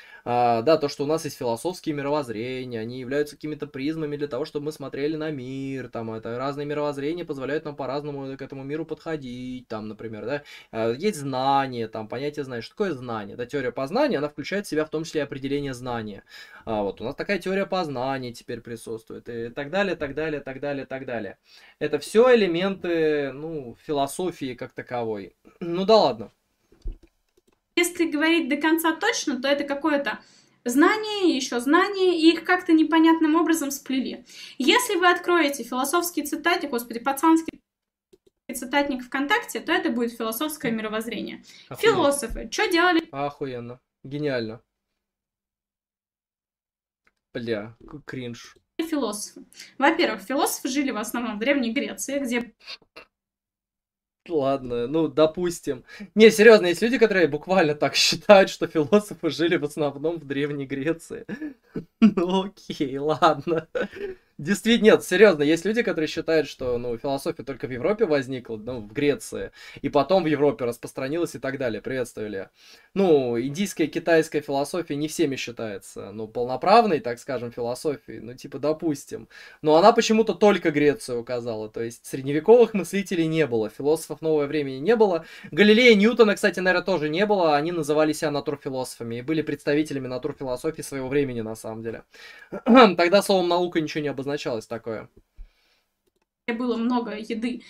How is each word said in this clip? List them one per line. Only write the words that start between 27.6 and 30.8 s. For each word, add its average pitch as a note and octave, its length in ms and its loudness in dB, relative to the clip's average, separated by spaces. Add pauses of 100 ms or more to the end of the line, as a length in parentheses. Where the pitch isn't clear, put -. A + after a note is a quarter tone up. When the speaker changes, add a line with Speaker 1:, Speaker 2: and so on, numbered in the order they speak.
Speaker 2:
Если E4+ 320 2
говорить D#4 380 2
до C#4 80 0
конца E4 400 2
точно, D#4+ 460 -2
то C4+ 80 0
это C#4+ 160 0
какое-то C#4+ 540 -2 (440)
знание, F#4+ 720 4